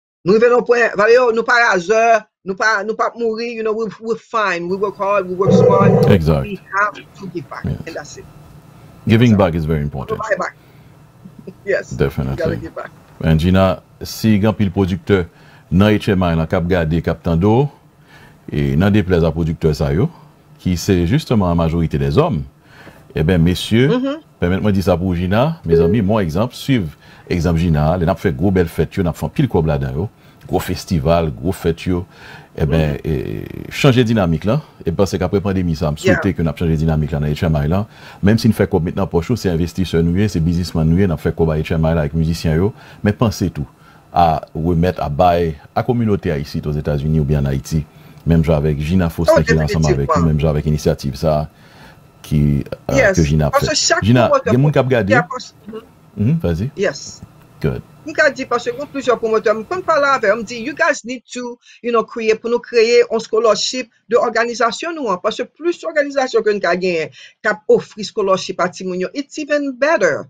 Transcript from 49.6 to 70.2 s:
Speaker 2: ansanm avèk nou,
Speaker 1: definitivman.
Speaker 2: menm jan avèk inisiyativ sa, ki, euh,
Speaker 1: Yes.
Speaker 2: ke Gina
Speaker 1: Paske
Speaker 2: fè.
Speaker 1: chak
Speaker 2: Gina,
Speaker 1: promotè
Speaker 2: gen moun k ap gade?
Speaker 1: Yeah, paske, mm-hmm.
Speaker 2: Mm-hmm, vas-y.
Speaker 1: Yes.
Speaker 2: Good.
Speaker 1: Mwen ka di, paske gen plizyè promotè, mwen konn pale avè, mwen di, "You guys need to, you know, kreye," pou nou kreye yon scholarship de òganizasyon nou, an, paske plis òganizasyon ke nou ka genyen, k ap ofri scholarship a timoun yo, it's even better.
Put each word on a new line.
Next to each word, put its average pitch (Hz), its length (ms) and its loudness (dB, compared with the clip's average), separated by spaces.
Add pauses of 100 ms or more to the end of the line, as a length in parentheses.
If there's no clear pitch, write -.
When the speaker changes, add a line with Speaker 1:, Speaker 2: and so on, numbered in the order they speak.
Speaker 2:
ansanm 80 160 0
avèk 73 80 2
nou, 69 160 0
Speaker 1:
definitivman. 85 240 2
Speaker 2:
menm 73 80 0
jan 78 160 2
avèk 76 160 -2
inisiyativ 71 440 -2
sa, 78 300 0 (800)
ki, 73 380 0 (260)
euh, - 80 0
Speaker 1:
Yes. 202 180 2
Speaker 2:
ke 82 80 4
Gina 76 260 2
Speaker 1:
Paske 554 200 0
Speaker 2:
fè. 587 60 -2 (100)
Speaker 1:
chak 339 180 0
Speaker 2:
Gina, 233 240 4
Speaker 1:
promotè - 220 0
Speaker 2:
gen 127 100 4
moun 147 120 2
k 151 100 0
ap 127 80 -2
gade? 113 180 2
Speaker 1:
Yeah, 233 220 4
paske, - 240 -12 (140)
mm-hmm. 220 180 -16 (320)
Speaker 2:
Mm-hmm, 139 240 2
vas-y. 87 340 -2
Speaker 1:
Yes. - 460 -6 (380)
Speaker 2:
Good. 67 220 -4 (220)
Speaker 1:
Mwen 302 120 -10
ka 311 140 2
di, 247 140 -8
paske 240 320 -4
gen 285 160 -8
plizyè 247 280 0
promotè, 220 360 0
mwen 220 120 -8
konn 370 140 -6
pale 302 220 0
avè, 226 300 2
mwen 233 100 -4
di, 240 160 -10
"You 277 140 -6
guys 320 300 0
need 240 180 -10 (100)
to, 247 260 -10 (240)
you 233 100 -2
know, 220 120 2
kreye," 220 320 0
pou 226 160 -8
nou 233 80 0
kreye 233 500 4
yon 220 100 0
scholarship 226 680 -2 (200)
de 220 80 0
òganizasyon 240 800 -2
nou, 285 140 -6
an, 180 100 -2
paske 220 380 -6
plis 339 240 -4
òganizasyon 277 640 -2
ke 208 80 2
nou 202 80 -2
ka 180 160 0
genyen, 175 320 -2 (340)
k 220 60 -2
ap 208 200 -4
ofri 214 360 0
scholarship 190 560 -2
a 180 80 0
timoun 185 320 -8
yo, 180 140 -4
it's 285 240 -10
even 294 400 -2
better. 185 520 0